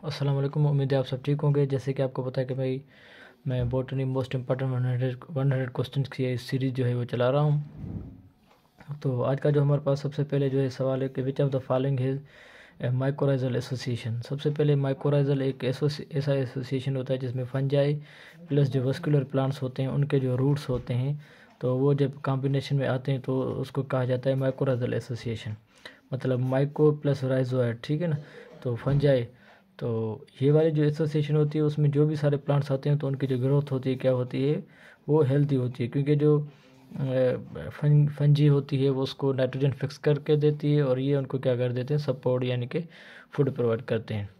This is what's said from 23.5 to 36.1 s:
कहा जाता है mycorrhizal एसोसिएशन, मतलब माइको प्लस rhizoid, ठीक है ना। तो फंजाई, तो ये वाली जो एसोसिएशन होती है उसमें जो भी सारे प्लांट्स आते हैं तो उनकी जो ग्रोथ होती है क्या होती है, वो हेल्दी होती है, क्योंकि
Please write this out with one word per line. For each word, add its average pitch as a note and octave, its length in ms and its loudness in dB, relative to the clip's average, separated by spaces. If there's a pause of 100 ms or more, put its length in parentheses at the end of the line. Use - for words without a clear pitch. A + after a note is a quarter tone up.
कहा C3 220 -2
जाता B2 260 0
है C3+ 60 2
mycorrhizal C3 560 -2
एसोसिएशन, A2+ 640 -6 (560)
मतलब B2+ 260 -2
माइको C#3+ 540 2
प्लस C#3+ 320 -2
rhizoid, B2+ 600 0
ठीक - 180 -2
है E3+ 60 -2
ना। D3 100 -2 (440)
तो B2 140 -2
फंजाई, C#3 460 2 (560)
तो B2+ 100 -6 (540)
ये C3+ 80 4
वाली D#3 200 6
जो D3+ 140 2
एसोसिएशन D3+ 520 0
होती D3+ 220 2
है D3+ 60 2
उसमें D3 260 2
जो C#3+ 160 4
भी D#3 100 0
सारे D3 200 0
प्लांट्स C#3+ 360 0
आते C3+ 160 -2
हैं D3 100 2
तो D3 80 -4
उनकी C3+ 200 -2
जो C3 120 0
ग्रोथ C#3 340 2
होती C3 180 -2
है B2+ 60 0
क्या C3 160 2
होती B2+ 300 -2
है, D3+ 200 0 (460)
वो D3+ 140 6
हेल्दी C#3+ 320 2
होती B2+ 280 -2
है, A#2 60 -2
क्योंकि C#3 280 2